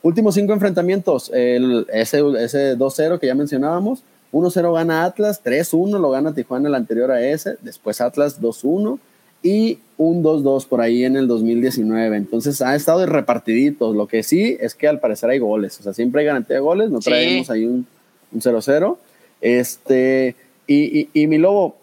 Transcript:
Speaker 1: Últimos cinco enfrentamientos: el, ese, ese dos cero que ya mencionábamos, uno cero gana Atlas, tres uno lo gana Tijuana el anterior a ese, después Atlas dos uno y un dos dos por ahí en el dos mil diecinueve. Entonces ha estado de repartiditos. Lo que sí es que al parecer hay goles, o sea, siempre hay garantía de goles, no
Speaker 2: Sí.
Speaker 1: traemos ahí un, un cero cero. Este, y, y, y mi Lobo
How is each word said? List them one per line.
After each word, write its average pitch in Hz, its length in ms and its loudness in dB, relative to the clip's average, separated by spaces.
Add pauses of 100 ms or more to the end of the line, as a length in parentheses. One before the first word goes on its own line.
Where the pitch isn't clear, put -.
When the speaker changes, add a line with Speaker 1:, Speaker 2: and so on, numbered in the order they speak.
Speaker 1:
Últimos 175 340 2
cinco 202 180 2
enfrentamientos: 185 800 0
el, 123 600 2
ese, 113 280 0 (180)
ese 135 360 0
dos 135 200 -2
cero 165 240 -2
que 139 80 -2
ya 127 80 0
mencionábamos, 151 680 -2 (280)
uno 175 180 0
cero 170 240 0
gana 165 320 0
Atlas, 208 380 -2
tres 139 300 -2
uno 196 260 0
lo 156 100 0
gana 143 240 -2
Tijuana 131 340 -4
el 143 80 0
anterior 120 360 -2
a 123 100 0
ese, 147 400 -4
después 110 400 -8
Atlas 139 400 -2
dos 113 220 -4
uno 208 360 0 (440)
y 214 340 2 (200)
un 165 260 2
dos 156 180 2
dos 135 240 2
por 120 160 0
ahí 120 240 2
en 131 100 2
el 135 120 2
dos 113 160 0
mil 117 180 2
diecinueve. 113 560 0
Entonces 117 440 -4
ha 131 140 0
estado 160 240 2
de 185 60 0
repartiditos. 123 920 0
Lo 104 120 0
que 113 160 -2
sí 190 360 0
es 117 140 -6
que - 140 0
al 147 120 0
parecer 113 300 -2
hay 135 80 2
goles, 107 420 -2
o - 40 -20
sea, 98 100 -6
siempre 123 280 0
hay 147 60 2
garantía 139 280 -2
de 135 60 0
goles, 185 280 0
no 160 120 -2
Speaker 2:
Sí. 123 100 0
Speaker 1:
traemos 170 400 0
ahí 110 140 -2
un, 123 200 -2 (460)
un 117 100 -6
cero 120 200 2
cero. 165 360 0 (440)
Este, 127 960 0 (300)
y, 147 360 2
y, 143 120 -6
y 151 140 2
mi 156 100 2
Lobo 185 460 2